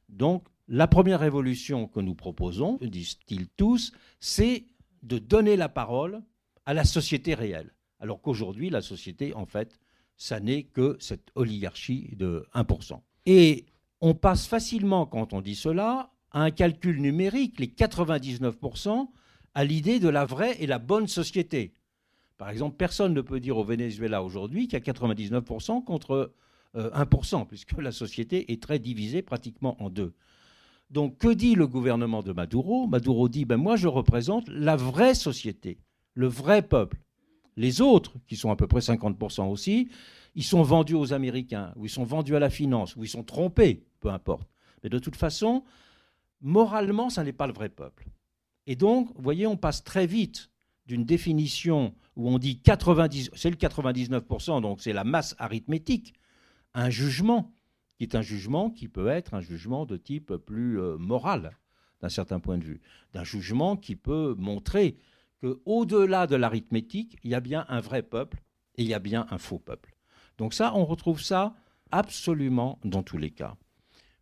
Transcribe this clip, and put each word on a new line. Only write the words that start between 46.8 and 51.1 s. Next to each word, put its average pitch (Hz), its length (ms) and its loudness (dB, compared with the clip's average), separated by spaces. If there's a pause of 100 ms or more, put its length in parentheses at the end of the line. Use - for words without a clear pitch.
ça 185 120 -4
n'est 139 100 -4
pas 139 140 -4
le 123 60 -4
vrai 104 160 -6
peuple. » - 400 -18 (580)
Et 135 80 -4
donc, 226 400 4
vous 143 80 -14
voyez, 160 240 0
on 214 100 0
passe 165 280 -2
très 190 220 0
vite 196 440 -2 (360)
d'une 120 180 -2
définition 156 920 0 (220)